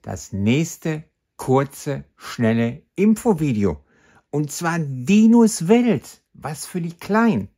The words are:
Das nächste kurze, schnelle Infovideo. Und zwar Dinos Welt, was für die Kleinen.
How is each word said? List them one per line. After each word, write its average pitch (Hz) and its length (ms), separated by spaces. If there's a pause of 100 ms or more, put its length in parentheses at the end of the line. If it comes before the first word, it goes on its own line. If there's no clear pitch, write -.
Das 104 320
nächste 156 680 (360)
kurze, 139 640 (100)
schnelle 117 680 (120)
Infovideo. 151 880 (460)
Und 147 240
zwar 170 260
Dinos 196 880
Welt, 226 540 (140)
was - 320
für 180 160
die 170 100
Kleinen. 214 640